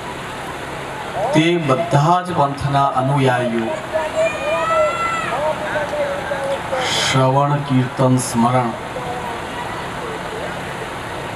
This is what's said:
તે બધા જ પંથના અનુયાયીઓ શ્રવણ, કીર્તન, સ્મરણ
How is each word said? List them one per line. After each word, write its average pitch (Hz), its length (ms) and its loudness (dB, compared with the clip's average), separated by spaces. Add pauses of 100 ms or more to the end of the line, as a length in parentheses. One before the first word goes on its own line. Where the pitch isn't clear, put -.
(1300)
તે 170 240 2
બધા 143 640 2
જ 175 120 -6
પંથના 139 520 0
અનુયાયીઓ 127 800 2 (3250)
શ્રવણ, 135 720 4
કીર્તન, 127 600 4
સ્મરણ 117 540 4 (2750)